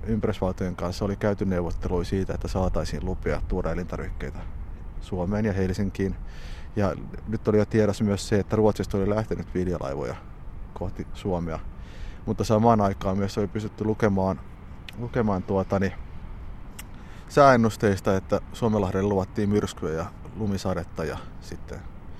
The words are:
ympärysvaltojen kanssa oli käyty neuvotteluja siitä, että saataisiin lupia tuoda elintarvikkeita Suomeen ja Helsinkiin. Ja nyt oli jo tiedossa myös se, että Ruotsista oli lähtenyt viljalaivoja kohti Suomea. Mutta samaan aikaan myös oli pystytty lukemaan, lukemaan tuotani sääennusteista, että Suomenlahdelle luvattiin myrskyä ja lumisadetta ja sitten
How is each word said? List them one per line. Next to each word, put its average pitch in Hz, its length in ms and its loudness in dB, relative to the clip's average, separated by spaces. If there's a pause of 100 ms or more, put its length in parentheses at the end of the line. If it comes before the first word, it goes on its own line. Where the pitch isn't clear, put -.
ympärysvaltojen 98 720 -2
kanssa 90 300 -2
oli 98 100 0
käyty 104 300 0
neuvotteluja 87 600 0
siitä, 95 280 0
että - 140 -4
saataisiin 82 580 0
lupia 80 420 -2
tuoda 87 240 0
elintarvikkeita - 680 -6 (600)
Suomeen 101 440 0
ja 101 80 2
Helsinkiin. 95 600 0 (600)
Ja 101 200 2 (320)
nyt 107 200 -2
oli 107 100 6
jo 104 80 6
tiedossa 107 380 4
myös 101 240 2
se, 104 120 4
että 101 160 0
Ruotsista 104 420 4
oli 98 120 2
lähtenyt 104 440 -2
viljalaivoja 73 600 -2 (580)
kohti - 400 -6
Suomea. 85 460 -2 (640)
Mutta 107 180 0
samaan 110 380 6
aikaan 98 360 2
myös 98 200 0
oli 104 100 2
pystytty 107 380 -4
lukemaan, 98 540 2 (580)
lukemaan 107 460 0
tuotani 95 500 2 (1400)
sääennusteista, 113 880 6
että 92 240 0 (120)
Suomenlahdelle 101 560 2
luvattiin 101 400 0
myrskyä 101 420 0
ja 80 140 -2 (300)
lumisadetta 92 720 -2
ja 65 120 -4 (240)
sitten - 380 -12 (400)